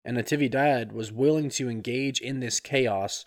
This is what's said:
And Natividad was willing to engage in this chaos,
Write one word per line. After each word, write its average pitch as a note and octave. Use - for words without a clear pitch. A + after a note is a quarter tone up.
And B2
Natividad C3
was G#2+
willing D3
to B2+
engage B2
in C3
this A#2
chaos, G#2+